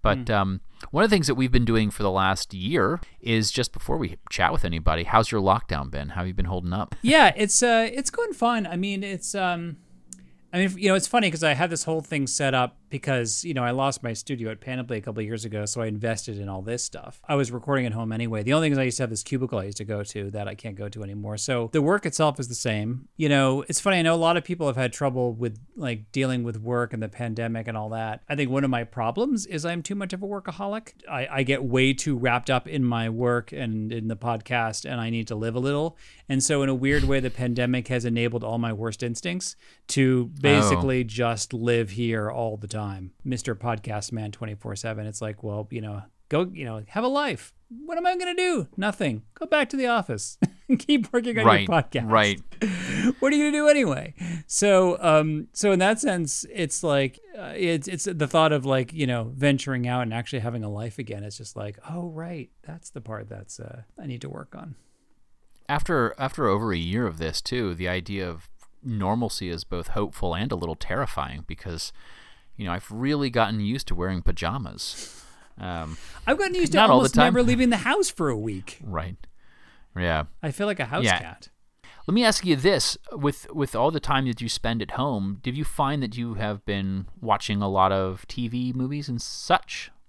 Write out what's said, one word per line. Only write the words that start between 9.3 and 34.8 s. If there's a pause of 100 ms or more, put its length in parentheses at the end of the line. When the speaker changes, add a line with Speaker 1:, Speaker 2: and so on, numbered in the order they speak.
Speaker 2:
um, (760)
I
mean,
you
know,
it's
funny
'cause
I
had
this
whole
thing
set
up (140)
because,
you
know,
I
lost
my
studio
at
Panoply
a
couple
of
years
ago,
so
I
invested
in
all
this
stuff.
I
was
recording
at
home
anyway.
The
only
thing
is
I
used
to
have
this
cubicle
I
used
to
go
to
that
I
can't
go
to
anymore.
So
the
work
itself
is
the
same. (100)
You
know,
it's
funny,
I
know
a
lot
of
people
have
had
trouble
with, (200)
like,
dealing
with
work
and
the
pandemic
and
all
that.
I
think
one
of
my
problems
is
I'm
too
much
of
a
workaholic. (140)
I,
I
get
way
too
wrapped
up
in
my
work
and
in
the
podcast,